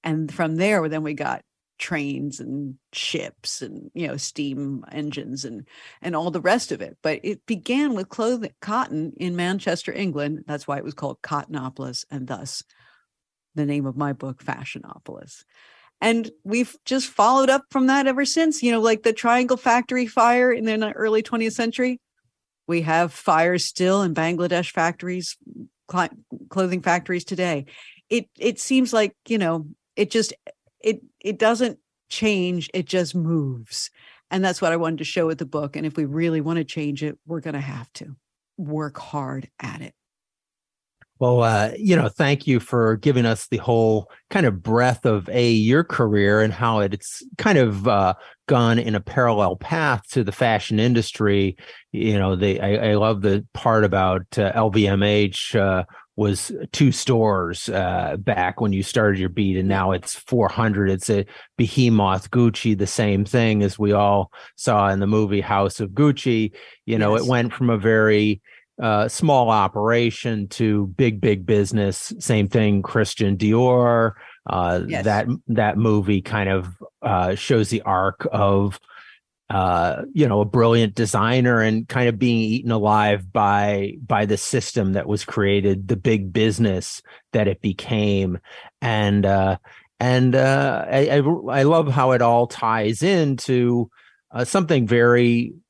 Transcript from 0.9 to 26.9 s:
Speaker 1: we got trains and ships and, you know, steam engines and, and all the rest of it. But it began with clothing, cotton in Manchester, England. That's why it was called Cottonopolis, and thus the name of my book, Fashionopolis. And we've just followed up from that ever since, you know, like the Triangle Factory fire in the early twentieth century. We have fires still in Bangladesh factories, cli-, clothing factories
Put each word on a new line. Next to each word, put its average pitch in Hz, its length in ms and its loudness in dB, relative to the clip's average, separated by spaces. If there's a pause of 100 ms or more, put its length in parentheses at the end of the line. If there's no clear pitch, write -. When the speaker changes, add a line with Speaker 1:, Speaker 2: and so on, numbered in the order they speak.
Speaker 1:
we 151 100 -6
got 135 280 -6 (360)
trains 143 640 -8
and 131 360 -10 (180)
ships - 680 -10
and, - 320 -16
you 165 140 -8
know, - 100 -8
steam 139 760 -8
engines 139 540 -10
and, 113 220 -14 (340)
and 175 140 -8
all 165 160 -4
the 160 100 -6
rest 190 300 0
of 120 100 -8
it. - 200 -14
But 156 220 -4
it 202 220 -8
began 247 500 -4
with 190 140 -8
clothing, 233 520 -4
cotton 202 560 -6
in 175 180 -6
Manchester, 175 580 -4
England. 151 540 -6
That's 147 200 -10
why 143 100 -6
it 139 60 -12
was 147 100 -12
called 135 280 -10
Cottonopolis, 139 880 -8
and 131 180 -10
thus - 360 -12 (920)
the 151 100 -4
name 143 200 -4
of 131 120 -8
my 143 160 -4
book, 131 300 -12
Fashionopolis. - 1000 -14 (580)
And 226 280 0 (140)
we've 226 320 -4 (100)
just 262 220 -4
followed 262 420 2
up 269 200 2
from 262 180 0
that 269 200 2
ever 269 180 0
since, 320 360 0
you 240 100 2
know, 226 100 0
like 220 220 2
the 226 100 2
Triangle 247 440 0
Factory 247 500 0
fire 247 440 2
in 233 140 -2
the 220 260 -2
early 220 300 0
twentieth 226 320 -4
century. 247 460 -2 (680)
We 170 140 -2
have 165 320 0
fires 170 500 0
still 190 380 0
in 175 140 -2
Bangladesh 170 560 -2
factories, 175 680 -6 (500)
cli-, 180 220 -2 (400)
clothing 185 320 -4
factories 175 420 -2